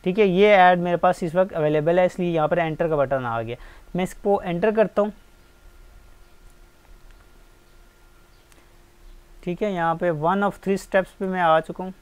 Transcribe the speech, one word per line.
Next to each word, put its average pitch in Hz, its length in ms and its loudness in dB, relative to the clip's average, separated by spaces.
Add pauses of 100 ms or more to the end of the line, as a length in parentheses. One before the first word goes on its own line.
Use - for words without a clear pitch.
ठीक 185 160 -4
है। 202 80 4
ये 190 200 4
ऐड 180 320 6
मेरे 175 180 -2
पास 180 260 0
इस 165 120 -6
वक्त 185 180 0
अवेलेबल 151 460 2
है, 180 60 4
इसलिए 175 260 -2
यहाँ 156 160 0
पर 170 120 0
एंटर 160 300 -2
का 160 60 0
बटन 135 280 -2
आ 117 180 -4
गया। 117 140 -8 (400)
मैं 175 80 -2
इसको 202 380 -2
एंटर 185 300 -2
करता 208 300 0
हूँ, 208 120 -2 (4000)
ठीक 180 180 -8
है। 208 120 -4
यहाँ 165 220 -2
पे 175 160 -2
one 170 320 -2
of 196 80 -2
three 190 260 -4
steps 190 320 -2
पे - 160 -10
मैं 185 160 -4
आ 160 180 4
चुका 170 240 -8
हूँ। 185 180 -12